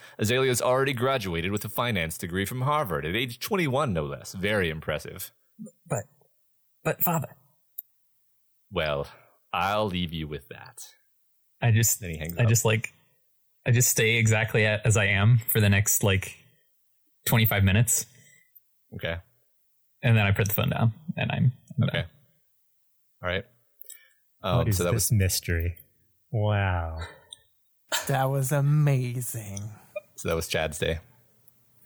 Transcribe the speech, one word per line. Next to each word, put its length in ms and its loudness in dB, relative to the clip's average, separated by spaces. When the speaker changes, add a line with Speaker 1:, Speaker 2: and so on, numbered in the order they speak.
Speaker 1:
Azalea's 440 2
already 300 2
graduated 600 -2
with 120 -4
a 60 -8
finance 480 -2
degree 280 -2
from 160 -6
Harvard 440 0
at 100 -2
age 240 -4
twenty-one, 540 0
no 100 0
less. 300 -10
Very 380 0
impressive. 600 -8
Speaker 2:
But, 180 -4
but 180 -4
father. 340 -4
Speaker 1:
Well, 360 -2
I'll 340 0
leave 260 -4
you 140 -6
with 220 -12
that. 300 -20
Speaker 2:
I 100 4
just, 300 2
Speaker 1:
Then 100 -8
he 60 -8
hangs 200 -10
Speaker 2:
I 60 2
Speaker 1:
up. 60 4
Speaker 2:
just, 160 2
like, 280 -2
I 60 2
just 180 4
stay 280 2
exactly 460 2
a-, 200 2
as 140 4
I 80 4
am 340 4
for 100 2
the 80 6
next, 340 2
like, 340 0
twenty-five 380 4
minutes. 420 4
Speaker 1:
Okay. 220 -6
Speaker 2:
And 160 4
then 80 2
I 60 2
put 160 0
the 60 -4
phone 160 0
down 240 0
and 140 -4
I'm, 220 2
I'm 60 2
Speaker 1:
Okay. 160 -2
Speaker 2:
done. 60 -4
Speaker 1:
All 60 -4
right. 160 -2
Speaker 3:
What 80 -4
Speaker 1:
Um, 60 0
Speaker 3:
is 100 0
Speaker 1:
so 60 0
that 100 2
Speaker 3:
this 160 0
Speaker 1:
was 20 2
Speaker 3:
mystery? 640 0
Wow. 680 -2
Speaker 4:
That 180 0
was 260 0
amazing. 1080 0
Speaker 1:
So 140 -10
that 60 2
was 120 -2
Chad's 300 -2
day. 220 -2